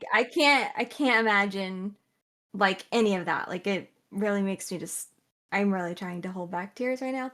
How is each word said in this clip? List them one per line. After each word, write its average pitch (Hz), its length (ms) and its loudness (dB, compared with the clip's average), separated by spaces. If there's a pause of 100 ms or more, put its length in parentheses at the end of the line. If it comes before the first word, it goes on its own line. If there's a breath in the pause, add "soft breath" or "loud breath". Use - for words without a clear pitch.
(120)
I 220 120 4
can't, 285 520 4
I - 80 0
can't 247 360 2
imagine, 202 760 0 (580)
like, 190 380 2
any 220 240 4
of 175 100 -2
that. 160 220 -2
Like, 180 180 -6
it 196 240 -2 (200)
really 202 320 0
makes 196 280 -4
me 180 80 -6
just, - 300 -8 (440)
I'm 202 200 2
really 175 220 -2
trying 180 280 -8
to 185 100 -6
hold 180 180 -8
back 185 240 -8
tears 254 260 -4
right 262 140 -4
now. 262 200 -4